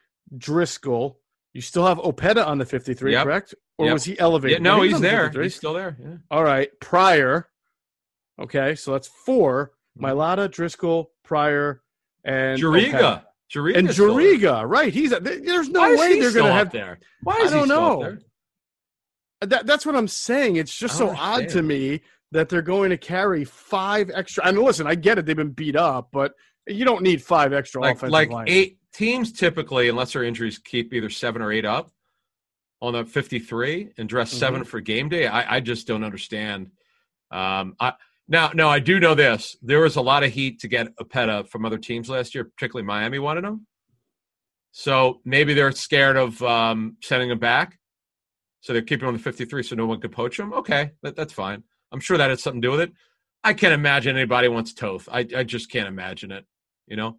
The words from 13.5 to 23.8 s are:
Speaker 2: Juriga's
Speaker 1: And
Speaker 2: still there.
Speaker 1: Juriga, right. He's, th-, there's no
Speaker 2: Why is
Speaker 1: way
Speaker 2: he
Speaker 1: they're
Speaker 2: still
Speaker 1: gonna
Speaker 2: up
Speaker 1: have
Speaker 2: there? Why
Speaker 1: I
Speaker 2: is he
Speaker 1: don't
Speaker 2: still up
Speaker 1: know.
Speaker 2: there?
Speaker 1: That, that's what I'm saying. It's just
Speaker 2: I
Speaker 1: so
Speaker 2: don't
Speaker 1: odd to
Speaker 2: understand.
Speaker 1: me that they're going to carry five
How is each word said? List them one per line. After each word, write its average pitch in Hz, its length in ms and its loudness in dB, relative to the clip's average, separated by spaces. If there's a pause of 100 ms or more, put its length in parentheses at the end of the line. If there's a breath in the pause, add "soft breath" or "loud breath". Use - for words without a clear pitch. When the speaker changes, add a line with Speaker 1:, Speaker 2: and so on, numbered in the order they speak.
Speaker 2:
Juriga's 160 260 -2
Speaker 1:
And 185 140 4
Speaker 2:
still 208 240 6
there. 330 100 6 (120)
Speaker 1:
Juriga, 123 320 2
right. 254 240 2
He's, 277 160 0
th-, 190 120 0 (220)
there's 349 240 0
no 349 120 0
Speaker 2:
Why 392 100 6
is 480 100 6
Speaker 1:
way 349 140 6
Speaker 2:
he 277 60 4
Speaker 1:
they're 247 100 4
Speaker 2:
still 226 140 4
Speaker 1:
gonna - 100 4
Speaker 2:
up 196 40 4
Speaker 1:
have 196 140 0
Speaker 2:
there? 95 280 -10 (240 soft breath)
Why 392 100 -2
Speaker 1:
I 453 100 2
Speaker 2:
is 311 60 2
he 302 80 2
Speaker 1:
don't 285 80 4
Speaker 2:
still 294 180 2
up 240 140 2
Speaker 1:
know. 127 60 -6
Speaker 2:
there? 202 140 -10 (1300)
Speaker 1:
That, 220 180 0
that's 294 180 0
what 294 120 0
I'm 226 120 2
saying. 240 480 -2
It's 160 200 -4
just 220 180 -6
Speaker 2:
I - 40 -4
Speaker 1:
so 226 80 2
Speaker 2:
don't 160 120 -4
Speaker 1:
odd 190 180 -4
to 190 220 -2
Speaker 2:
understand. 160 100 2
Speaker 1:
me 139 340 -2 (300 soft breath)
that 160 160 0
they're 175 140 0
going 190 280 0
to 175 60 0
carry 185 480 -2
five 196 720 -4